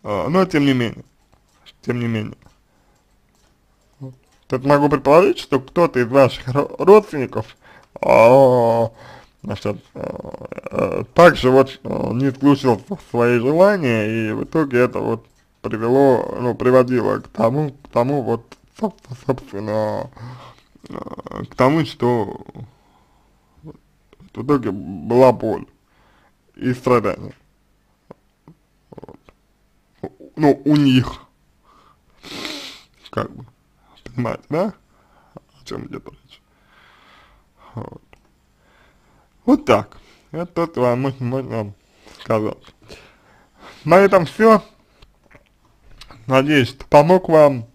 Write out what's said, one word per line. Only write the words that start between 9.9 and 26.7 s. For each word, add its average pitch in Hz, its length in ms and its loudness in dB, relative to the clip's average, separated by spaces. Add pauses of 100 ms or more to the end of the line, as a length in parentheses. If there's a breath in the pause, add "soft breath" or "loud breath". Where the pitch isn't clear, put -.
э, - 120 -12 (640)
э, - 340 -4 (100)
также 151 360 4
вот, 135 320 2
э, - 300 -8
не 135 180 -2
слушал 135 580 0
с-, - 220 -14
свои 120 280 0
желания, 143 680 0
и 110 260 -4
в 107 120 -6
итоге 143 340 -2
это 123 220 0
вот 113 260 -6 (360)
привело, 120 760 0
ну, 120 140 -4
приводило 123 640 2
к 107 100 -14
тому, 131 420 -2
к - 180 -20
тому 131 340 -2
вот, 113 200 -4 (360)
соб-, 214 220 -8 (260)
собственно, 107 840 -6 (800 loud breath)
э, - 640 -14
к - 60 -20
тому, 147 280 2
что 120 600 -4 (1160)
в - 800 -20
итоге 127 280 -2
была 113 640 0
боль - 340 -6 (880)
и - 180 -4